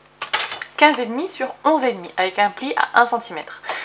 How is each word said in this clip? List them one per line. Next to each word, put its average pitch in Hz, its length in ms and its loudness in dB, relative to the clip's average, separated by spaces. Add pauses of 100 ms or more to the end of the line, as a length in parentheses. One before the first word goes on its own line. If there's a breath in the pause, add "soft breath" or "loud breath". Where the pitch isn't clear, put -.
(760)
Quinze 294 240 6
et 247 60 0
demi 254 240 -4
sur 262 340 -8
onze 285 220 4
et 240 80 2
demi, 180 240 -12
avec 185 200 0
un 202 140 2
pli 269 240 -6
à - 260 4
un 240 40 6
centimètre. 226 560 -6 (240 loud breath)